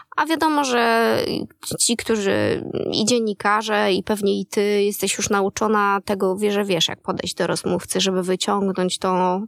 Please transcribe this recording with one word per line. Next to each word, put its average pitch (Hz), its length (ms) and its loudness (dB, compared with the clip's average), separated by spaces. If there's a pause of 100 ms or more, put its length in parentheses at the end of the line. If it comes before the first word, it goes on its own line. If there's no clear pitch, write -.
(160)
A 302 100 0
wiadomo, 302 380 2
że 226 520 2 (640)
ci, 233 160 2
którzy 202 680 0 (280)
i 220 120 2
dziennikarze, 214 880 2
i 190 100 0
pewnie 202 380 0
i 196 60 -6
ty 208 360 0
jesteś 202 360 -2
już - 120 -2
nauczona 202 760 2
tego, 196 320 0
wie-, 208 160 0
że 202 120 0
wiesz, 175 240 0
jak - 140 -10
podejść 180 320 -4
do 170 120 -2
rozmówcy, 185 540 -2
żeby 185 220 0
wyciągnąć 185 760 -2
to, 185 500 0